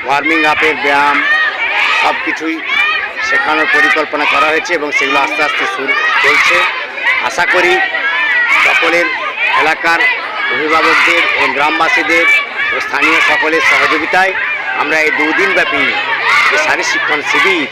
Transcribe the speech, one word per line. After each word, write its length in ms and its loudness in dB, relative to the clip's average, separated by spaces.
ওয়ার্মিং 400 0
আপের 400 2
ব্যায়াম 340 2
সব 220 0
কিছুই 320 -4
শেখানোর 460 0
পরিকল্পনা 500 0
করা 280 2
হয়েছে 220 -2
এবং 140 -2
সেগুলো 220 0
আস্তে 220 -2
আস্তে 220 -2
শুরু 180 -4
চলছে। 340 2
আশা 160 0
করি 180 2
সকলের, 420 2
এলাকার 400 0
অভিভাবকদের 680 2
এবং 200 0
গ্রামবাসীদের 720 2
ও 80 -2
স্থানীয় 400 0
সকলের 500 2
সহযোগিতায় 600 2
আমরা 200 0
এই 180 2
দুদিনব্যাপী 680 0
যে 60 0
শারীর 260 0
শিক্ষণ 280 -2
শিবির 420 0